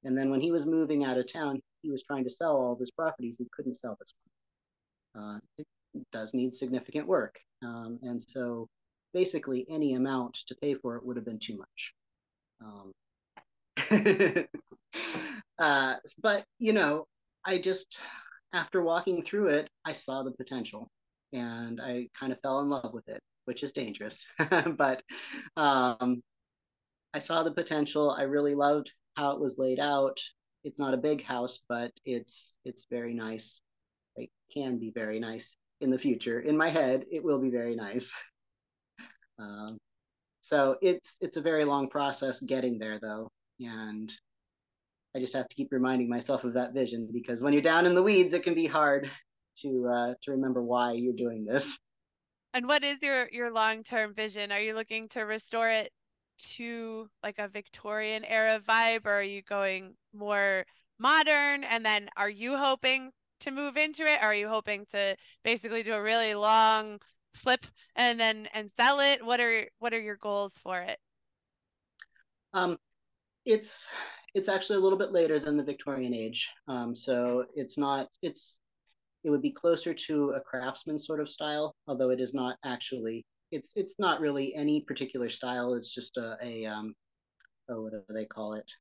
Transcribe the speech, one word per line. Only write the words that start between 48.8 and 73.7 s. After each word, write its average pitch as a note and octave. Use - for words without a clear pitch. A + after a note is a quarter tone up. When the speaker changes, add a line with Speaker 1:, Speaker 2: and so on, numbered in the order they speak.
Speaker 1:
to, B2+
uh, A#2+
to C#3+
remember C3
why A#2+
you're A#2+
doing A#2
this. C3
Speaker 2:
And B3
what C#4+
is C#4+
your, C4
your A#3+
long-term A3
vision? G#3
Are G3+
you A3
looking A3
to -
restore A3
it A3
to, A3+
like, G#3
a G#3
Victorian G#3+
era A3
vibe, A3+
or G3+
are G3+
you G3+
going F#3+
more G3+
modern? C#4+
And A3+
then G#3
are G3+
you A#3
hoping C4
to C#4+
move C4+
into D4+
it? D4+
Are G#3+
you G#3
hoping G#3+
to G3
basically A3+
do A3
a G#3
really A3
long G#3+
flip -
and A#3+
then, A3
and G#3+
sell C4+
it? C#4
What A#3+
are, A3+
what A3+
are A3+
your G#3
goals G3+
for F3+
it? F#3
Speaker 1:
Um, F3+
it's, -